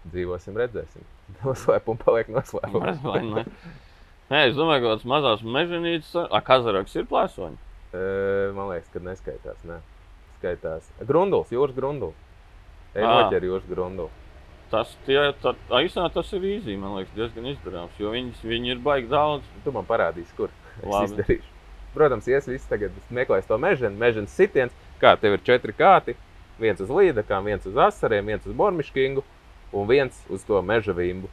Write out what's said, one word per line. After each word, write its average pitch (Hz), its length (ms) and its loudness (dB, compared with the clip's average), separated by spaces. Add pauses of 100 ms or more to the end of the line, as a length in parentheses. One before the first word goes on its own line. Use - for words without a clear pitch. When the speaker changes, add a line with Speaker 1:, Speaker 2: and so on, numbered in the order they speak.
Speaker 1:
Dzīvosim, 90 580 -8
redzēsim. 113 460 -6 (200)
<laughs> 95 200 -18
Noslēpumi 120 580 0
paliek 113 280 2
noslēpumi. 104 500 -4
Speaker 2:
Vai, 90 200 -2
vai 113 220 -2
ne? 113 220 -6 (800)
Nē, 143 220 2
es 120 100 2
domāju, 151 260 2
ka 117 100 2
kāds 110 140 -2
mazās 123 380 2
mežonītes 170 720 -4
ar-, 170 160 -2
a, 104 100 2
Kazaraks 117 560 2
ir 202 100 -4
plēsoņi? 185 520 -4 (300)
Speaker 1:
Ē, 90 140 -8 (480)
man 98 200 -8
liekas, 87 200 -8
ka 87 120 -12
neskaitās, - 600 -12
ne. 85 160 -14 (540)
Skaitās. 82 560 -8 (100)
Grunduls, 143 540 2
jūras 131 240 0
grunduls. 131 400 -6 (720)
Ej, 104 160 -2
Speaker 2:
Ā. 117 100 4
Speaker 1:
noķer 95 320 4
jūras 92 220 -4
grunduli. 90 420 -6 (580)
Speaker 2:
Tas 113 200 -2 (120)
tie, 135 180 2 (160)
ta-, 127 180 -2 (140)
a, 123 180 2
īstenībā 180 260 -2
tas - 220 -4
ir 190 140 -4
easy, 196 300 -4
man 98 200 -8
liekas, 95 180 -8
diezgan 113 320 -6
izdarāms, 92 520 -10
jo 104 120 -4
viņas, 123 320 -8
viņi 117 300 -4
ir 123 80 -6
baigi 131 300 0
daudz. 147 360 0 (120)
Speaker 1:
Tu 139 160 -6
man 98 120 -6
parādīsi, 87 480 -2
kur. 104 160 -4 (220)
Es - 160 -12
Speaker 2:
Labi. 101 220 0
Speaker 1:
izdarīšu. - 400 -2 (400)
Protams, 135 360 2
ies 135 220 2
viss 131 180 -8
tagad, 104 280 -4 (140)
meklēs 120 380 0
to 110 140 2
meženi, 123 400 0
meženas 110 320 0
sitiens. 139 400 2 (220)
Kā, 117 200 8
tev 101 220 4
ir 92 80 -2
četri 123 320 2
kāti, 170 400 6 (380)
viens 107 260 0
uz 98 80 -6
līdakām, 117 560 2
viens 101 220 -2
uz 98 100 -4
asariem, 113 560 2
viens 98 160 -6
uz 107 80 -10
bormiškingu 139 680 0 (480)
un 101 180 -4
viens 131 280 4 (100)
uz 95 180 -8
to 101 160 2
meža 101 320 0
vimbu. 90 400 -4